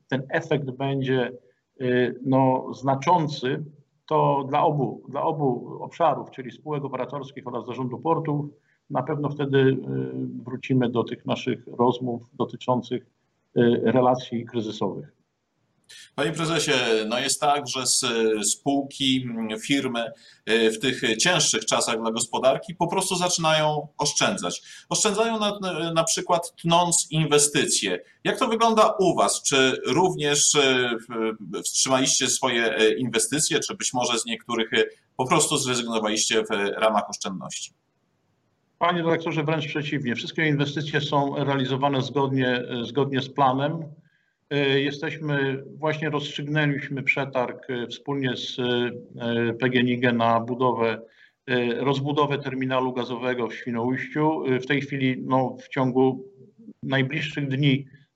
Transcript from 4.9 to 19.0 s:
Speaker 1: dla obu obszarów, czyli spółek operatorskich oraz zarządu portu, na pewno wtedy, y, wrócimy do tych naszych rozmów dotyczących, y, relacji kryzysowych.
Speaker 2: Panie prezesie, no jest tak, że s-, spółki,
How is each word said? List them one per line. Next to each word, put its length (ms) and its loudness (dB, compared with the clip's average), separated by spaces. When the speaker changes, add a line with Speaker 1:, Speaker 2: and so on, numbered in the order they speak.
Speaker 1:
dla 140 -6
obu 580 -2
obszarów, 500 -2
czyli 200 -12
spółek 340 -8
operatorskich 600 -8
oraz 200 -8
zarządu 320 -6
portu, 520 -2
na 120 -2
pewno 260 -4
wtedy, 300 0
y, 880 0
wrócimy 440 0
do 160 0
tych 220 -8
naszych 400 -4
rozmów 440 0
dotyczących, 760 -4
y, 280 6
relacji 600 2
kryzysowych. 680 -6
Speaker 2:
Panie 180 0
prezesie, 400 0
no 100 0
jest 220 0
tak, 280 2
że 120 -4
s-, 260 0
spółki, 840 0